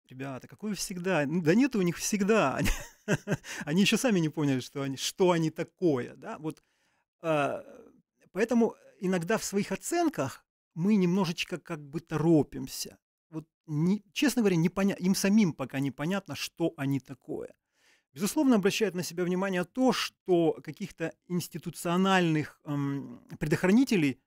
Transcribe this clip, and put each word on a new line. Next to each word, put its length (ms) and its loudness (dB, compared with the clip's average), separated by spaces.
Ребята, 380 -12
какое 260 -8
всегда? 500 -2
Н-, 180 0
да 120 4
нет 220 4
у 60 2
них 140 0
всегда. 600 2
<laughs> 500 -4
Они, 120 2
они 160 2
ещё 140 4
сами 240 2
не 80 0
поняли, 320 0
что 220 -10
они, 140 -6
что 340 0
они 200 2
такое, 680 -2
да. 220 -12
Вот, 240 -10
а, 400 0
поэтому 420 2
иногда 360 0
в 80 -6
своих 280 -2
оценках 720 -2
мы 220 2
немножечко 640 0
как 220 -10
бы 200 -10
торопимся. 1000 0
Вот 160 -12
не, 360 0
честно 300 0
говоря, 140 2
не 120 2
поня-, 300 -2
им 160 0
самим 380 2
пока 280 -6
непонятно, 540 -6
что 420 -4
они 240 -2
такое. 540 -12
Безусловно, 420 2
обращает 380 0
на 80 -4
себя 220 -6
внимание 400 -2
то, 280 2
что 720 0
каких-то 480 -10
институциональных, 1400 0
эм, 560 -6
предохранителей 880 2